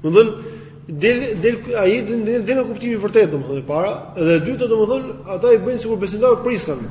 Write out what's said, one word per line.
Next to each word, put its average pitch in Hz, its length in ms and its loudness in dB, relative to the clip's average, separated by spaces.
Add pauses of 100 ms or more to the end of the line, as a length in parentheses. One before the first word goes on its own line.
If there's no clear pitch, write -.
Domethënë, 202 280 6 (560)
del, 185 320 0 (220)
del, 233 140 2 (200)
ai 208 320 2
del, 226 380 -2
del 247 100 0
nga 262 80 0
kuptimi 233 320 -4
i 202 80 -4
vërtetë, 208 280 4
domethënë, 139 280 -6
e 131 80 -12
para, 175 480 -4
dhe 165 200 4
e 165 120 2
dyta, 254 200 -2
domethënë, 226 400 2 (200)
ata 196 240 2
i 226 80 8
bëjnë 226 220 -2
sikur 220 180 -4
besimtarët 220 440 2
priskan. 175 360 -4 (120)